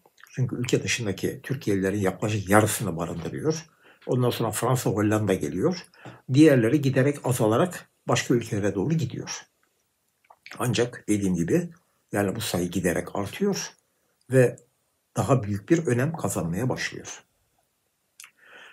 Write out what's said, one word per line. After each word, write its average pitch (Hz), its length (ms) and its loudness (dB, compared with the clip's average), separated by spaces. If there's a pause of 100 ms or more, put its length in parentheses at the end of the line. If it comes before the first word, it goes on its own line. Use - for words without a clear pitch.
(340)
Çünkü - 220 -2
ülke 123 260 0
dışındaki 101 600 -4
Türkiye'lilerin 98 580 -2
yaklaşık 98 480 -2
yarısını 104 480 2
barındırıyor. 85 720 -6 (400)
Ondan 123 240 2
sonra 117 200 -2
Fransa, 127 400 0
Hollanda 104 440 2
geliyor. 92 520 -2 (460)
Diğerleri 135 480 8
giderek 131 440 2
azalarak 123 680 0 (180)
başka 127 260 2
ülkelere 101 400 0
doğru 101 200 0
gidiyor. - 520 -4 (1120)
Ancak 120 500 -2
dediğim 98 260 0
gibi, 117 360 0 (420)
yani 101 240 -2
bu - 40 -8
sayı 87 300 -4
giderek 90 460 -2
artıyor 175 560 -4 (580)
ve 123 260 4 (600)
daha 120 260 2
büyük 101 260 -6
bir 110 180 2
önem 123 260 0
kazanmaya 98 560 -4
başlıyor. - 560 -8 (1500)